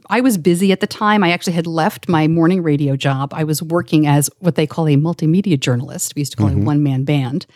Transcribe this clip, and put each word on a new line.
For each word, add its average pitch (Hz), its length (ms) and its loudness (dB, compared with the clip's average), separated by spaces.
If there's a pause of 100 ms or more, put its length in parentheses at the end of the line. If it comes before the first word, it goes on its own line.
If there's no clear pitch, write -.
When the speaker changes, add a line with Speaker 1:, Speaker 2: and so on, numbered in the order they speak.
Speaker 1:
I 220 120 0
was 247 160 2
busy 175 360 2
at 190 80 0
the 208 60 0
time. 208 380 0
I 170 80 4
actually 175 220 -2
had 165 120 -2
left 165 420 -2
my 156 200 2
morning 165 340 2
radio 143 340 0
job. 135 360 -4
I 156 120 -4
was 151 180 -4
working 160 440 0
as 147 220 2 (120)
what 175 160 0
they 156 100 2
call 160 220 -4
a 143 80 4
multimedia 165 600 0
journalist. 131 560 -4
We 143 60 -6
used 139 120 -6
to - 40 -14
call 104 120 2
it 90 40 0
a 92 40 -2
Speaker 2:
Mm-hmm. 101 100 0
Speaker 1:
one-man 139 380 0
band. 139 520 -2